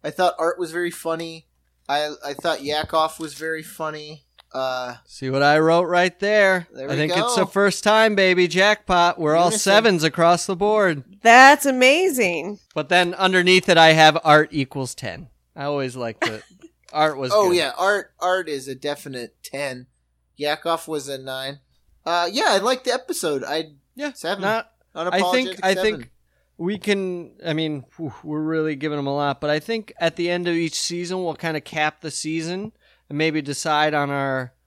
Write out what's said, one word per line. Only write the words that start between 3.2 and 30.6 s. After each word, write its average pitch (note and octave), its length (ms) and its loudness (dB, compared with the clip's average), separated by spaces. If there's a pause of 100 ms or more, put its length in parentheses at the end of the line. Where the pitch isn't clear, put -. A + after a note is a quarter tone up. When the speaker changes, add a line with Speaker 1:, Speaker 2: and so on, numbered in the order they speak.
Speaker 1:
was D3+ 140 -12
very D#3 280 -8
funny. D3+ 600 -14 (280)
Uh, B2+ 420 -6 (100)
Speaker 2:
See - 260 -10
what C3+ 120 0
I D3 160 6
wrote E3 260 4
right F3 360 0
there. G3 520 2
Speaker 1:
There C3 160 -12
Speaker 2:
I C#3 40 -4
Speaker 1:
we C3+ 40 -2
Speaker 2:
think D#3 180 0
Speaker 1:
go. G3 120 0
Speaker 2:
it's A#3+ 100 -2
the F#3 100 2
first G3 380 0
time, A3 300 4
baby. F#3 340 4
Jackpot. F3+ 720 2
We're D#3 160 2
all F3 140 4
Speaker 1:
Unison. G#3+ 100 0
Speaker 2:
sevens G3 440 4
across E3+ 420 2
the F#3+ 100 -4
board. G3 480 0 (180)
Speaker 3:
That's C4+ 440 8
amazing. B3+ 920 0 (160)
Speaker 2:
But D3 140 -6
then F3+ 260 2
underneath F#3 540 4
it, F3 100 6
I D#3+ 140 10
have D#3 320 6
Art D3+ 280 6
equals C3+ 420 -6
ten. A2 340 -12 (260)
I C#3+ 100 -12
always C3+ 320 -4
liked A#2 300 -6
it. G#2+ 160 -8 (260)
Speaker 1:
<laughs> - 240 -20
Speaker 2:
Art D3+ 260 0
was C3 160 -4
Speaker 1:
Oh, G#3 160 4
Speaker 2:
good. F3 80 2
Speaker 1:
yeah. C#3 200 -2
Art, G3 420 -2
Art F3+ 280 -2
is C3+ 200 -8
a C3 60 -10
definite C3 680 -10
ten. C3 420 -10 (500)
Yakov D#3 520 -4
was C#3+ 200 -8
a C#3 100 -10
nine. C3 420 -12 (440)
Uh, F3 280 0
yeah, D#4 160 0
I G#3 100 2
liked B3+ 260 -2
the B3 80 -2
episode. F#3 520 -4
I D#3 260 -6 (240)
Speaker 2:
Yeah, C#4+ 180 -8
Speaker 1:
seven. F#3+ 300 -6
Speaker 2:
not, A3 280 -4 (240)
I F3 260 -2 (120)
think, B3+ 180 0
Speaker 1:
Unapologetic - 120 -14
Speaker 2:
I F#3+ 120 2
Speaker 1:
seven. F#3 80 -2 (180)
Speaker 2:
think - 100 -18 (480)
we F#3+ 200 -6
can, F#3 540 -4 (120)
I E3 80 -4
mean, D3+ 320 -4 (120)
whew, D#3 260 -10
we're D3+ 200 -8
really D#3 340 -2
giving D3 200 -6
them C#3+ 100 -4
a C#3 80 -4
lot, C#3+ 280 -4
but D3 80 -2
I D3+ 80 0
think A3 420 -8
at E3 160 -2
the F3 140 -2
end F3 180 -4
of E3+ 60 -2
each E3 240 -4